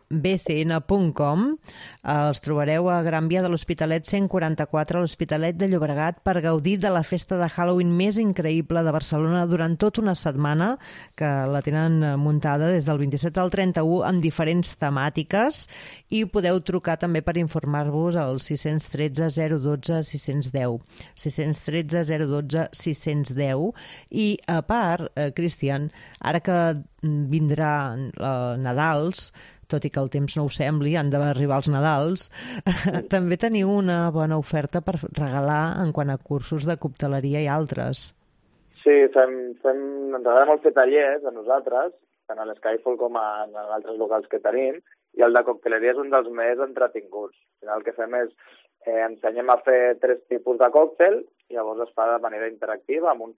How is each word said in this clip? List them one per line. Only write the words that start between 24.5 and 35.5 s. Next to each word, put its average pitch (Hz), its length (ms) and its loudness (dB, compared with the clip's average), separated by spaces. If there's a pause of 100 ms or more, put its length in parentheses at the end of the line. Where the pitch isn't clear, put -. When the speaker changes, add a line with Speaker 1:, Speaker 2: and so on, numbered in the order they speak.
Speaker 1:
part, 180 540 0
eh, 147 180 -2
Cristian, 147 580 -2 (300)
ara - 180 0
que, 165 440 0 (180)
mm, 147 280 0
vindrà, 147 680 0
eh, 123 600 -4
Nadals, 147 760 -2 (360)
tot 151 180 -2
i 147 60 -6
que 139 100 -2
el 131 120 -4
temps 139 240 -2
no 147 80 0
ho 135 80 -2
sembli, 151 440 0
han 143 160 0
d'arribar 143 480 2
els 151 120 -2
Nadals, 151 560 0 (360)
<laughs> 175 480 -2
també 180 280 2
teniu 214 320 2
una 175 400 2
bona 156 280 0
oferta 151 440 -2
per 180 160 -2
regalar 143 800 -2